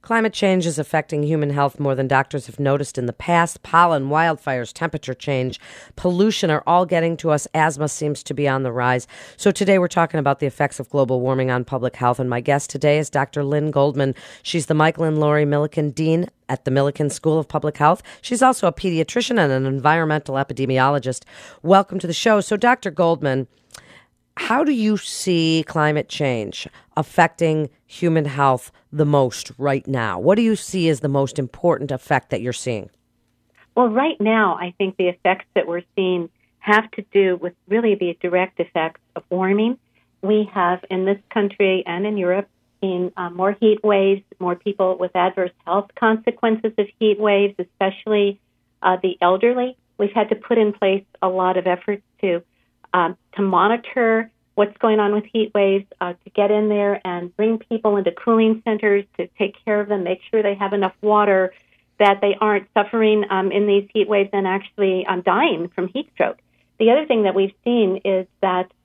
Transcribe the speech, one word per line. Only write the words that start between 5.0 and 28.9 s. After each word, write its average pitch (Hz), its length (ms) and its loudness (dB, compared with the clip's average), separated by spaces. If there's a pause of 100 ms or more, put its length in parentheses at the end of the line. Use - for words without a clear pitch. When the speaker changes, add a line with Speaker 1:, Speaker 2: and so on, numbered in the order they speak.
Speaker 1:
change, 127 460 -4 (340)
pollution 185 560 0
are 151 160 -2
all 180 180 4
getting 170 340 -2
to 165 120 -2
us. 147 240 0
Asthma 156 340 0
seems 147 360 -6
to 147 100 -8
be 143 140 0
on 135 160 0
the 123 80 -4
rise. 123 340 0 (300)
So 202 160 0
today 190 260 2
we're 180 80 2
talking 165 320 0
about 139 220 0
the 147 80 0
effects - 320 -4
of 127 100 -12
global 131 300 0
warming 131 280 0
on 123 160 -2
public 123 300 -4
health. 123 240 0
And 127 100 -2
my 120 120 -2
guest 143 300 -2
today 147 280 2
is 151 100 -4
Doctor 143 360 -2
Lynn 151 260 0
Goldman. 139 460 0 (260)
She's 160 240 -4
the 160 80 0
Michael 156 300 2
and 156 160 0
Lori 151 240 2
Milliken 147 460 -2
Dean 160 380 -2 (200)
at 131 160 -6
the 131 80 -2
Milliken 143 360 0
School 160 300 -2
of 156 80 -4
Public 151 300 -4
Health. 156 260 4 (180)
She's 240 220 -2
also 254 240 2
a 170 60 2
pediatrician 190 680 -2
and 151 140 4
an 131 120 0
environmental 147 680 0
epidemiologist. 131 880 0 (400)
Welcome 190 380 4
to 175 80 -6
the - 40 -4
show. 214 280 2
So, 208 160 -2
Doctor 240 340 2
Goldman, 147 560 0 (880)
how 262 280 0
do 294 80 0
you 214 240 0
see 160 720 -2
climate 151 400 0
change 123 580 -4 (300)
affecting 156 720 0 (160)
human 165 380 -2
health 139 480 0 (200)